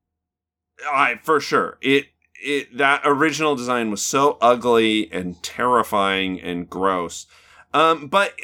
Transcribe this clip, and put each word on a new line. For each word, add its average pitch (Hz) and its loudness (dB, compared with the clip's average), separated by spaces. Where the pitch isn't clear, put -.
I, 135 0
for 156 2
sure. 123 -2
It, 135 2
it, 127 -6
that 139 2
original 147 0
design 120 -4
was 101 -6
so 139 2
ugly 113 4
and 90 -8
terrifying 98 0
and 87 -8
gross. 90 -4
Um, 151 2
but 190 0